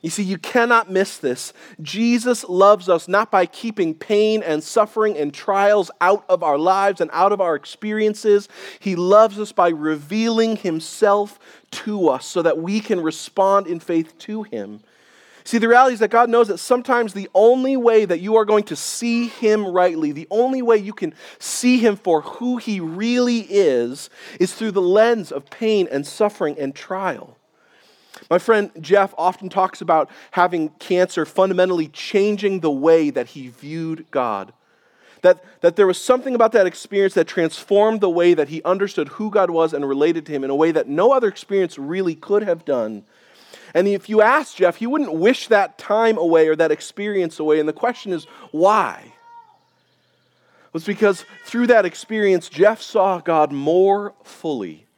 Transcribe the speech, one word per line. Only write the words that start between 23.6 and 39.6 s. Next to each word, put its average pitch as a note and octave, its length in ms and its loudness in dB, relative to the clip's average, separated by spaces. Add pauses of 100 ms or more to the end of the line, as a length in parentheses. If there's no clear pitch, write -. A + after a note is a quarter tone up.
is F3 140 0
through A3 180 -6
the F#3+ 100 0
lens G#3 500 2
of C#3 180 -12
pain G#3+ 420 -2
and C#3 160 -4
suffering G3 500 -4
and C#3 160 -8
trial. F#3 640 -10 (920)
My E3+ 80 2
friend G#3 420 2
Jeff F#3+ 380 2
often F#3 320 -2
talks F#3+ 320 -4
about D#3+ 280 0 (220)
having F3 380 0 (100)
cancer F3+ 460 -2
fundamentally F3+ 640 0
changing G3 720 -2
the D#3+ 100 0
way D3+ 380 2
that B2 180 -6
he C3 220 -18
viewed D#3+ 600 -10
God. A2 420 -4 (720)
That, F3+ 200 4 (180)
that F3 140 2
there G3+ 120 4
was F3+ 140 -2
something B3+ 340 0
about A3+ 160 2
that G3 160 4
experience G3 480 -2
that E3 120 2
transformed G3+ 760 0
the G3 80 2
way F3 240 4
that D3 160 0
he D#3+ 140 -10
understood F#3 460 -2
who G#3+ 200 -8
God F#3+ 200 2
was E3 240 0